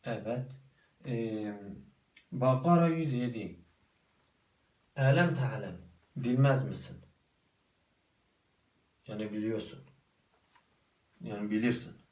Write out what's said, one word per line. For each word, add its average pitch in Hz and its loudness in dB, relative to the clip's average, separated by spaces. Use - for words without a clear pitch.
Evet. 117 -4
Ee, 107 -4
Bakara 135 4
yüz 160 0
yedi. 113 -4
Elem 143 6
ta'lem. 101 -4
Bilmez 131 4
misin? - -10
Yani 107 -8
biliyorsun. 107 -6
Yani 104 -6
bilirsin. 120 0